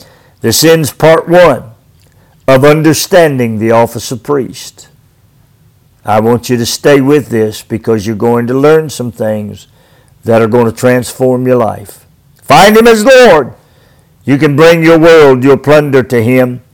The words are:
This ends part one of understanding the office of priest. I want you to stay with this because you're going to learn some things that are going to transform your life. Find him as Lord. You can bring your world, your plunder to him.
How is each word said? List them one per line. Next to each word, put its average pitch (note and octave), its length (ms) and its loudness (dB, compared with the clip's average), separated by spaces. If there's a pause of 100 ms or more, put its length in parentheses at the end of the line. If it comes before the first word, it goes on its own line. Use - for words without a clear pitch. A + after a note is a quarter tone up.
(400)
This A2+ 220 -2
ends D#3+ 300 0
part D#3+ 360 0
one E3+ 440 2 (720)
of C3 180 2
understanding D3 960 0
the A2+ 140 -2
office A2+ 400 -2
of A#2 100 -12
priest. - 640 -8 (1160)
I G#2+ 160 0
want A2+ 280 -2
you B2 80 -2
to A#2 80 -4
stay C#3+ 360 0
with C#3 280 0
this A2 340 -6
because A2 440 -6
you're A2 100 -6
going A#2 300 -2
to B2 80 -4
learn D3+ 340 0
some B2 220 -10
things G#2+ 560 -8 (580)
that A2+ 160 0
are A2+ 60 0
going A#2 200 0
to A2 60 -4
transform B2+ 720 -4
your B2+ 100 0
life. G2+ 500 -8 (360)
Find G3 340 2
him A3+ 100 4
as A3 180 2
Lord. A3+ 500 4 (680)
You C3+ 140 -2
can C#3+ 160 -2
bring E3 300 2
your E3 140 4
world, D3+ 440 4
your C3+ 140 2
plunder C#3 480 0
to A#2+ 180 -2
him. B2 400 -2 (120)